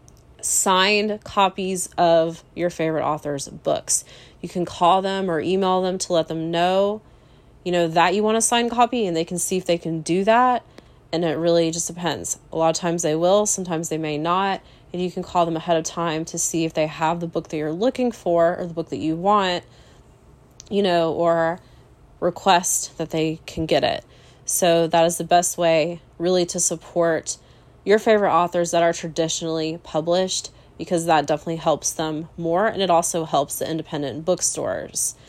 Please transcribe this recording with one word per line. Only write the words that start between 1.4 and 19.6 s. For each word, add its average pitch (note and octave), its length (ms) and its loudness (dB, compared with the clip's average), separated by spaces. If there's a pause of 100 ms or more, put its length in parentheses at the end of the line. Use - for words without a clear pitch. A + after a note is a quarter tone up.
of E3 460 4 (100)
your F3 160 -2
favorite D#3+ 340 -2
author's D3 440 -4
books. - 580 -4 (360)
You F3 80 -10
can F3+ 140 -4
call F3+ 380 2
them F#3+ 280 -2
or D#3+ 100 0
email F#3 420 2
them F#3 160 -2
to - 160 -6
let D#3+ 140 2
them E3 240 -6
know, F#3+ 500 0 (640)
you F3+ 80 -4
know, F3 160 2
that E3+ 260 4
you G#3 80 2
want A3 160 2
a A3+ 40 0
signed A#3+ 280 2
copy, A#3 380 2
and E3 100 -2
they E3 80 0
can F3 140 -6
see F#3 180 -2
if F3+ 80 -4
they E3+ 140 0
can E3 220 -6
do F3 220 0
that. A#3+ 400 4 (480)
And E3+ 140 0
it D#3 80 0
really E3+ 380 2
just E3+ 160 -4
depends. E3 500 -6 (140)
A - 60 -6
lot D#3+ 120 2
of D#3+ 100 0
times E3+ 220 -2
they D#3 140 0
will, F#3+ 320 4
sometimes E3+ 420 -4
they D#3+ 80 -4
may D3+ 220 -4
not. F#3 420 -2 (320)
And F3+ 80 -4
you F3+ 80 -2
can F3+ 140 -8
call F3 240 0
them E3 100 -2
ahead E3 200 0
of D#3+ 60 -2
time E3 420 -4
to - 120 -12
see E3 260 -2
if D#3+ 120 -4
they D#3 100 0
have E3 360 -2
the E3+ 60 -6
book E3 220 -6
that E3 80 -6
you're D3+ 160 -4
looking B3 380 0
for E3+ 440 2
or F3+ 120 -6
the E3+ 60 -10
book D#3+ 160 -6
that - 80 -6
you D#3 180 -2
want, F#3 480 2 (1040)